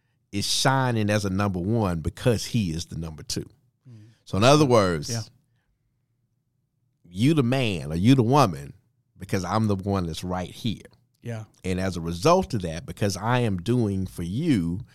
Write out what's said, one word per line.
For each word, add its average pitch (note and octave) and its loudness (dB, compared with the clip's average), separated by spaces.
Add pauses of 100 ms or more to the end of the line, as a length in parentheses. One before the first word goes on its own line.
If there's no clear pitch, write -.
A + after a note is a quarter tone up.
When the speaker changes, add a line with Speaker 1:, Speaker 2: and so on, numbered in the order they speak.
(320)
Speaker 1:
is G2+ -4
shining B2+ 2
as G#2 2
a G2 -4
number F#2+ -2
one F#2+ 0
because F#2 -2
he G2+ -2
is E2 -8
the - -12
number D#2+ -12
two. - -8 (400)
Speaker 2:
Mm-hmm. A2 -20 (180)
Speaker 1:
So - -4
in G#2+ 4
other D3+ 8
words, F#2+ 4
Speaker 2:
Yeah. A#2 -4 (1800)
Speaker 1:
you G#2+ 2
the D3 4
man A2 -2
or D#2+ -2
you A2 6
the C3 6
woman G#2+ 2 (460)
because F#2+ -4
I'm G#2+ 0
the G2+ 0
one F#2+ -2
that's D#2+ -8
right F2+ -6
here. - -6 (400)
Speaker 2:
Yeah. A2+ -12 (200)
Speaker 1:
And F#2 -2
as F#2 -4
a F2 -6
result F2 0
of G2 -4
that, D#2+ -8
because G2+ -4
I A#2 0
am G#2 0
doing G2 -2
for - -10
you, F#2+ 0 (140)